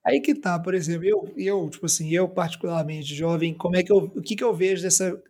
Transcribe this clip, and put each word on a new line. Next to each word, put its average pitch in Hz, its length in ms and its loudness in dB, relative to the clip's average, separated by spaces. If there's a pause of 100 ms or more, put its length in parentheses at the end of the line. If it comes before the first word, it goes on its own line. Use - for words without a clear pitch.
aí - 160 4
que 294 140 2
tá, 180 240 -2
por 180 160 -2
exemplo, 170 320 0
eu, 202 300 0
eu, 190 340 0
tipo - 160 -10
assim, 156 240 -2
eu 175 180 2
particularmente, 160 840 -4
jovem, 165 400 0
como 175 220 -2
é 180 80 2
que 208 80 4
eu, 196 60 8
o 190 220 -2
que 214 140 -4
que 208 100 -4
eu 220 80 4
vejo 185 300 0
dessa, 180 480 0